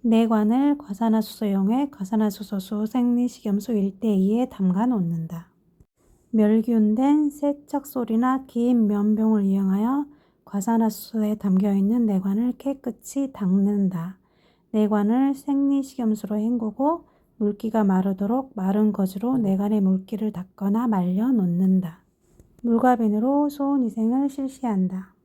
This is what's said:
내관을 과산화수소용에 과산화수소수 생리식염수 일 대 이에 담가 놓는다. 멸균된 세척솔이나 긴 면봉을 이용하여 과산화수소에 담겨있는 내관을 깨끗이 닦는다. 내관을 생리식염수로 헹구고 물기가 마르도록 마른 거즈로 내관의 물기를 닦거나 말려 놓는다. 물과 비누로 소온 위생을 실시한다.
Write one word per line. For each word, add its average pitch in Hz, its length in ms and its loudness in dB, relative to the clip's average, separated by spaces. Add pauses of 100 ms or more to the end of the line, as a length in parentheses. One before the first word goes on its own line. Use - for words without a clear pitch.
내관을 226 760 2
과산화수소용에 220 1120 -2
과산화수소수 208 960 -4
생리식염수 240 880 -2
일 196 260 -2
대 220 140 0
이에 208 360 2
담가 190 360 0
놓는다. 170 640 -4 (800)
멸균된 226 1000 2
세척솔이나 262 1120 -2
긴 233 420 2
면봉을 208 580 2
이용하여 196 600 0 (380)
과산화수소에 214 920 -2
담겨있는 202 720 2
내관을 202 520 0
깨끗이 269 760 -6
닦는다. 190 840 0 (540)
내관을 214 600 2
생리식염수로 269 1040 -2
헹구고 240 680 -2 (320)
물기가 214 460 -2
마르도록 196 720 0
마른 208 380 0
거즈로 202 460 -2
내관의 202 420 0
물기를 190 500 0
닦거나 202 560 -4
말려 196 440 0
놓는다. 185 720 0 (580)
물과 240 360 2
비누로 240 520 0
소온 277 340 -2
위생을 233 460 -2
실시한다. 208 960 -4